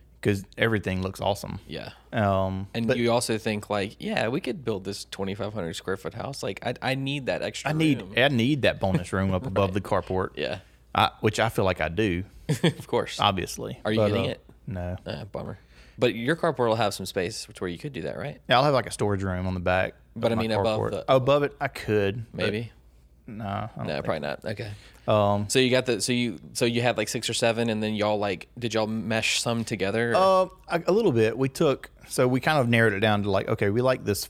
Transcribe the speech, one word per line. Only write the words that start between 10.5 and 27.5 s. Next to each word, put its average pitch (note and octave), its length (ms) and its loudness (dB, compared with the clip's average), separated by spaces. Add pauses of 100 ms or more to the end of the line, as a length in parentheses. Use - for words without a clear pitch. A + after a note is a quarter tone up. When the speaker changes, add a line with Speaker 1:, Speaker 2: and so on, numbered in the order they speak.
Speaker 1:
I, G2+ 160 4 (100)
which G#2+ 180 2
I A2+ 120 4
feel G#2 160 0
like F#2 140 0
I D#2+ 100 0
do. F#2 340 0 (240)
Speaker 2:
<laughs> D3+ 160 0
Of - 240 0
course. - 320 -2
Speaker 1:
Obviously. G#2 640 0
Speaker 2:
Are G#2+ 80 0
you A2+ 60 2
Speaker 1:
But, G#2+ 100 4
Speaker 2:
hitting G2+ 180 0
Speaker 1:
uh, C3 40 -2
Speaker 2:
it? - 140 -10 (220)
Speaker 1:
no. F2+ 300 -6 (100)
Speaker 2:
Uh, - 200 -8
bummer. - 320 -10 (400)
But A2+ 180 0
your A#2+ 180 -2
carport D3+ 340 0
will A2 80 4
have A2 180 0
some F#2+ 120 -8
space - 380 -4
to - 160 -20
where F#2+ 100 -4
you E2+ 80 -8
could D3 140 -10
do - 100 -8
that, B1 160 -6
right? B2 300 -10
Speaker 1:
Yeah, B2 80 8
I'll C3 80 6
have, D3 100 4
like, A#2+ 120 2
a - 40 -8
storage G2+ 320 0
room F#2 240 -2
on F#2 80 -2
the F2+ 60 -4
back F2+ 340 2 (220)
Speaker 2:
But A2+ 160 0
Speaker 1:
of - 0 -
Speaker 2:
I - 40 2
Speaker 1:
my A2+ 60 0
Speaker 2:
mean, A2+ 100 -2
above G#2+ 280 2
Speaker 1:
carport. G#2+ 100 0
Speaker 2:
the G2 220 -2
Speaker 1:
Above C3+ 320 4
it, C#3 160 -4
I A#2 80 -2
could, G#2+ 640 0
but F2+ 140 -4
Speaker 2:
Maybe. A2 260 -4 (540)
Speaker 1:
no, A2 180 -12
I G#2 320 -6
don't A2+ 100 -6
Speaker 2:
No, E2+ 80 -2
Speaker 1:
think C#2+ 100 -4
Speaker 2:
probably E2 160 -2
not. C#2+ 240 -6
Okay. A2 260 -6 (380)
Speaker 1:
Um, G#2 400 4
Speaker 2:
So C3+ 120 2
you B2+ 100 4
got B2+ 160 4
the, A2+ 140 0
so B2+ 120 0
you, A#2+ 260 0 (140)
so - 120 0
you A#2+ 180 0
had, A#2+ 160 2
like, G#2+ 100 -2
six A#2+ 220 -4
or - 40 -4
seven, A#2 360 2